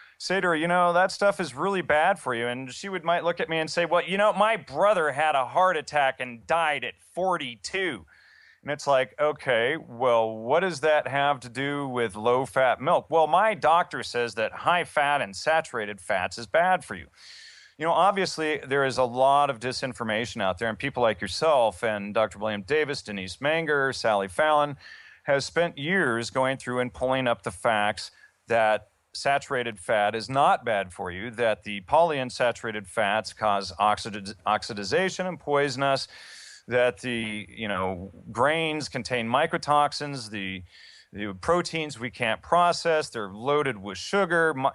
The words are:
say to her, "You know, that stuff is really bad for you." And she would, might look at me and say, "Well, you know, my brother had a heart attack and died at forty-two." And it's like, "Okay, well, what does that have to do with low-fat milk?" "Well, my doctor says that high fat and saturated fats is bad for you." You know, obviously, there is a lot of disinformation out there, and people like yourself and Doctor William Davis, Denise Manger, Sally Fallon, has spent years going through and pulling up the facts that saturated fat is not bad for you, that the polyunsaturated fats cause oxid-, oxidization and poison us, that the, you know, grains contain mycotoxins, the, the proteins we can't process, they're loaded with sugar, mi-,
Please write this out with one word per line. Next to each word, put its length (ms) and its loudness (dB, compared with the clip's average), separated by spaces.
say 200 -2
to 100 0
her, 60 4
"You 140 0
know, 240 4
that 180 4
stuff 300 2
is 140 -4
really 260 -2
bad 380 2
for 160 -4
you." 120 -2
And 240 -6
she 200 -10
would, 120 -6
might 220 0
look 160 0
at 80 -4
me 100 -2
and 120 -4
say, 160 0
"Well, 180 2
you 140 -4
know, 160 4
my 220 2
brother 540 2
had 240 0
a 120 2
heart 320 2
attack 420 0
and 260 -10
died 380 0
at 100 -8
forty-two." 880 -4
And 80 -10
it's 160 -6
like, 320 2
"Okay, 600 0
well, 580 0
what 240 2
does 200 -4
that 280 2
have 320 0
to 80 -14
do 400 -4
with 260 -2
low-fat 680 2
milk?" 260 2
"Well, 180 4
my 280 4
doctor 480 2
says 320 -2
that 180 -2
high 320 0
fat 380 0
and 120 -6
saturated 640 -2
fats 380 -2
is 100 -10
bad 380 2
for 100 -10
you." 120 -12
You 80 -2
know, 60 2
obviously, 680 2
there 260 0
is 140 -2
a 60 4
lot 440 4
of 100 -2
disinformation 840 -4
out 160 0
there, 100 -2
and 100 -6
people 240 -4
like 200 2
yourself 600 2
and 300 -2
Doctor 260 0
William 220 -4
Davis, 400 -2
Denise 400 -10
Manger, 540 0
Sally 340 0
Fallon, 480 2
has 240 0
spent 320 -2
years 500 0
going 300 0
through 220 -4
and 120 -2
pulling 340 0
up 160 0
the 80 -6
facts 600 0
that 400 2
saturated 640 -2
fat 340 2
is 140 -6
not 340 4
bad 300 -2
for 180 -8
you, 200 -8
that 340 -2
the 160 -8
polyunsaturated 1080 0
fats 460 -2
cause 480 0
oxid-, 540 0
oxidization 800 -2
and 140 -8
poison 420 0
us, 240 0
that 300 2
the, 480 -6
you 200 -8
know, 420 -4
grains 560 0
contain 400 -4
mycotoxins, 1000 0
the, 320 -8
the 280 -8
proteins 580 -2
we 120 -8
can't 320 -2
process, 680 2
they're 180 -6
loaded 480 -2
with 220 -8
sugar, 560 2
mi-, 200 0